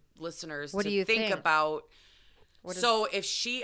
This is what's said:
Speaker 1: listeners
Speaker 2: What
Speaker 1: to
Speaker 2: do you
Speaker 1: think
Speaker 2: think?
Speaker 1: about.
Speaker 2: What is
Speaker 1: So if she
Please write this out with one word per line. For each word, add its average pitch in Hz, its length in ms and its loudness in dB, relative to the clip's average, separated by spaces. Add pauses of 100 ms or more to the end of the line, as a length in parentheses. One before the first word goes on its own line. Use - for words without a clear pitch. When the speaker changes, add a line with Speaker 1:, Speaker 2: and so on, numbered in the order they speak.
(180)
Speaker 1:
listeners 156 540 -8
Speaker 2:
What 196 120 -2
Speaker 1:
to 202 40 -2
Speaker 2:
do 202 60 -2
you 190 100 2
Speaker 1:
think 220 240 2
Speaker 2:
think? 196 60 2
Speaker 1:
about. 156 500 2 (800)
Speaker 2:
What 185 140 -6
is 233 60 0
Speaker 1:
So 220 300 4
if 196 120 -2
she 240 400 -4